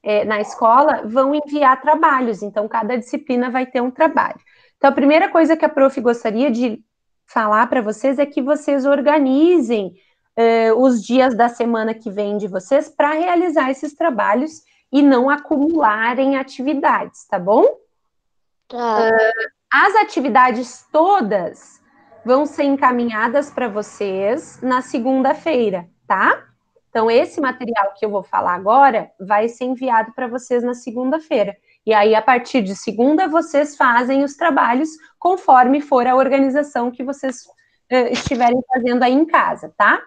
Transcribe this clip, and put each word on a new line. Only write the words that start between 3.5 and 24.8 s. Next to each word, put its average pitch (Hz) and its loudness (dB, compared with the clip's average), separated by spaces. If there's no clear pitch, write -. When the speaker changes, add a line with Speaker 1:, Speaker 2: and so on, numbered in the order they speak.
Speaker 1:
vai 254 -4
ter 254 -4
um 254 -4
trabalho. - -2
Então, 277 4
a 269 -6
primeira 302 4
coisa 320 4
que 320 0
a 302 2
prof 269 2
gostaria 233 -2
de 226 -4
falar 220 0
pra 254 -2
vocês 226 -4
é 285 2
que 285 -4
vocês 285 -2
organizem, 277 2
é, 226 2
os 240 2
dias 254 2
da 233 2
semana 226 -4
que 220 -10
vem 208 -4
de 202 -6
vocês 233 -2
pra 294 -2
realizar 330 0
esses 285 -8
trabalhos 247 -2
e 285 2
não 262 4
acumularem 269 0
atividades, 269 -4
tá 196 -6
bom? 214 2
Speaker 2:
Tá. 233 -2
Speaker 1:
Ah, 226 0
as 403 2
atividades 254 0
todas 277 -2
vão 262 2
ser 294 -4
encaminhadas 254 -2
pra 254 -6
vocês 202 -6
na 254 -2